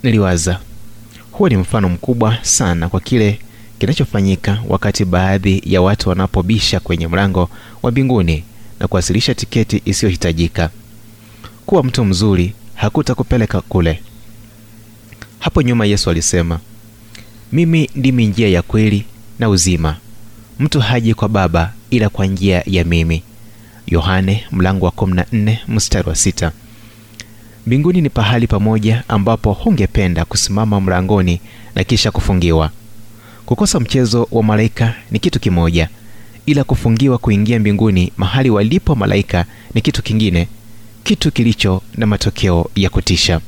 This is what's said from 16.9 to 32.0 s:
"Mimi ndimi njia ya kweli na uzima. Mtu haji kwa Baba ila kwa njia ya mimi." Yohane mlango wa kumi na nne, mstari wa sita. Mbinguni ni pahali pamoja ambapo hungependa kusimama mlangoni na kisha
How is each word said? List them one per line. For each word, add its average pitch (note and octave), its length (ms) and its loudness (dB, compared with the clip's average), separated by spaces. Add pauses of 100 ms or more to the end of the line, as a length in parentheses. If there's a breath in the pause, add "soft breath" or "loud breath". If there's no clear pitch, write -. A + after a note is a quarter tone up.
"Mimi D#3+ 440 2
ndimi B2+ 320 2
njia G#2 220 2
ya F2 120 4
kweli G#2 440 2 (340)
na A2+ 100 0
uzima. F2+ 460 2 (640)
Mtu C#3+ 200 0
haji A2+ 340 2
kwa G#2+ 160 0
Baba F2+ 440 2 (160)
ila A2 200 2
kwa - 160 -2
njia F#2+ 400 0
ya F#2 180 0
mimi." E2 400 0 (640 loud breath)
Yohane F#2+ 640 0
mlango F#2 340 2
wa E2+ 60 2
kumi F#2+ 220 -2
na F2+ 180 0
nne, A2 360 0
mstari G#2 420 0
wa E2 60 -2
sita. E2+ 360 -2 (1160 loud breath)
Mbinguni D3+ 340 2
ni C#3+ 80 0
pahali A#2 380 0
pamoja A2 600 0
ambapo A2 460 0
hungependa F#2+ 720 0
kusimama G#2 560 0
mlangoni F#2 600 0 (340 loud breath)
na - 80 0
kisha A2 280 0